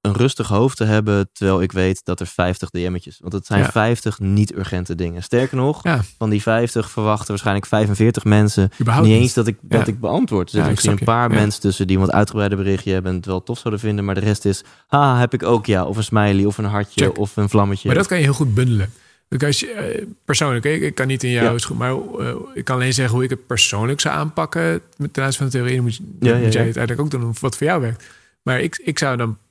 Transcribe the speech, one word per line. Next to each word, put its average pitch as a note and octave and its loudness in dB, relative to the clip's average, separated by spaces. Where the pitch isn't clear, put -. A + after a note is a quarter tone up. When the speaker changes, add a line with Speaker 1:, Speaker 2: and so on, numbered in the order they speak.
Speaker 1:
een G2+ -2
rustig A#2 0
hoofd A2 2
te A2+ 0
hebben G#2+ 2
terwijl F#2+ 2
ik F#2 -2
weet F#2 0
dat F2+ -4
er F2 -6
vijftig F2+ -2
D - -20
M'tjes. F2+ -6
Want F2+ -10
het G2 -6
zijn G2+ 2
Speaker 2:
Ja. F#2+ 2
Speaker 1:
vijftig A2+ 0
niet-urgente F#2+ 0
dingen. F2 -6
Sterker C3 0
nog, C#3 0
Speaker 2:
Ja. D#3 2
Speaker 1:
van A2 -2
die G#2 0
vijftig A#2 0
verwachten G#2+ -2
waarschijnlijk G2+ -2
vijfenveertig G#2+ 2
mensen G#2 4
Speaker 2:
Überhaupt A2+ 4
Speaker 1:
niet A2 8
Speaker 2:
niet. A#2+ 6
Speaker 1:
eens B2+ 0
dat A#2 2
ik, A2 -2
dat - 0
Speaker 2:
Ja. A2 -2
Speaker 1:
ik A2+ -6
beantwoord. B2 0
Er - -2
Speaker 2:
Ja, E2 2
Speaker 1:
zitten - -
Speaker 2:
ik D2 0
Speaker 1:
misschien G2+ 0
Speaker 2:
snap A2 0
Speaker 1:
een A2+ 4
Speaker 2:
je. A#2 2
Speaker 1:
paar A2+ 2
Speaker 2:
Ja. G#2+ 4
Speaker 1:
mensen G#2 0
tussen G2 0
die F#2+ 2
een F#2+ 4
wat F#2 2
uitgebreider G2+ 2
berichtje G2 -2
hebben F#2 -2
en F#2 -2
het F2 -6
wel F#2 -4
tof A#2+ -8
zouden G#2 -4
vinden. G#2 -2
Maar G2 -2
de F#2+ -2
rest G#2 0
is, G2 0
"Ha, C#3 4
heb B2 2
ik - -2
ook, A2 2
ja." F#2 2
Of F#2 -6
een A2 -2
smiley, G2+ 4
of G#2 -2
een A2 -4
hartje, G#2 -2
Speaker 2:
Check. - 0
Speaker 1:
of G#2 -4
een G#2 0
vlammetje. G2 2
Speaker 2:
Maar C3 4
dat F#3+ 2
kan F#3 -2
je D3+ 2
heel C#3 4
goed C3 0
bundelen. A2 2
Dan C#3 -4
kan D3 0
je, - -4
eh, - -6
persoonlijk, B2+ 0
hè, C#3+ 0
ik D#3 -2
kan C3 -2
niet C3 -2
in B2 0
jouw A#2 2
Speaker 1:
Ja. A#2 0
Speaker 2:
schoen, A#2 -6
maar, A#2+ -2
eh, B2 -4
ik - -8
kan C3 -2
alleen B2+ 0
zeggen B2 2
hoe B2+ 2
ik B2+ -4
het - -8
persoonlijk A#2+ -2
zou D3 -2
aanpakken E3 -4
met, C#3+ -6
ten C3+ -4
aanzien C3+ -4
van C#3 -2
de B2+ -4
theorie. B2+ -2
Dan B2 0
moet A#2 -2
je, - -14
Speaker 1:
Ja, A#2 4
ja, B2 2
Speaker 2:
moet A2+ 4
jij A2 2
Speaker 1:
ja. A#2 2
Speaker 2:
het A2+ -4
uiteindelijk A#2+ -2
ook C#3+ -2
doen A#2 -4
wat C3+ -4
voor C#3 -2
jou E3+ 0
werkt. A#2 -6
Maar B2+ -2
ik, D#3+ -4
ik D3+ -4
zou C3+ 0
dan A2+ -2